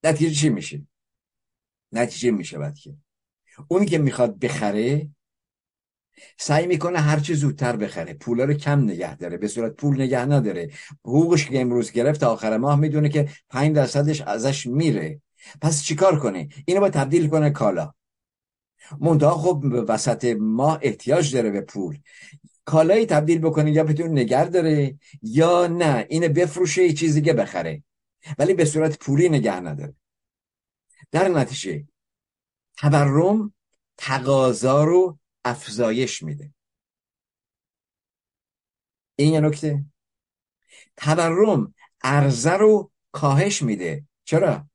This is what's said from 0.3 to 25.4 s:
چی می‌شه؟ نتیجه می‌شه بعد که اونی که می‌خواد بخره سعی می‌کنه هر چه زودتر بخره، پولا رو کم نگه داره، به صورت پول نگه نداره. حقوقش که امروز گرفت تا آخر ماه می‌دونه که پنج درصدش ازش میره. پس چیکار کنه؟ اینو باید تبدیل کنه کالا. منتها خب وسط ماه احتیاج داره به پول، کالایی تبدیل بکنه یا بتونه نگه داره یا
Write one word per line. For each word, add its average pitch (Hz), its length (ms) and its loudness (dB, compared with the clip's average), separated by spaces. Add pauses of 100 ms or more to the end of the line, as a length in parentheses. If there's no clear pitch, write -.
چی 156 80 4
می‌شه؟ - 380 -6 (1040)
نتیجه 120 400 -2
می‌شه 92 260 -6
بعد 73 200 -8
که - 200 -20 (680)
اونی 190 180 2
که 165 120 0
می‌خواد 123 420 0
بخره 120 720 -2 (1300)
سعی 156 300 0
می‌کنه 175 320 -2
هر 151 200 2
چه 151 140 -4
زودتر 131 420 -2
بخره، 95 380 -8
پولا 120 300 -4
رو 143 100 0
کم 143 300 0
نگه 85 320 -4
داره، 87 220 -10
به 104 100 -6
صورت 113 260 -6
پول 139 280 -2
نگه 127 240 -2
نداره. 104 460 -2 (340)
حقوقش 151 400 2
که 131 160 -2
امروز 120 300 -2
گرفت 143 300 0
تا 120 120 2
آخر 110 240 -2
ماه 143 220 2
می‌دونه 151 300 0
که 147 200 -2 (200)
پنج 147 260 0
درصدش 147 460 0
ازش 123 460 -4
میره. 120 540 -2 (400)
پس 151 220 -2
چیکار 165 360 2
کنه؟ 95 300 -6 (160)
اینو 185 140 0
باید 196 140 2
تبدیل 147 360 0
کنه 151 200 2
کالا. 92 440 -2 (1080)
منتها 156 380 2
خب 156 260 0 (240)
وسط 113 380 -2 (140)
ماه 127 420 0
احتیاج 143 540 -2
داره 113 160 0
به 98 100 -4
پول، 90 380 -10 (680)
کالایی 165 400 4
تبدیل 160 340 2
بکنه 156 320 0
یا 156 120 4
بتونه 156 260 -2
نگه 135 400 2
داره 151 500 0 (220)
یا 165 460 2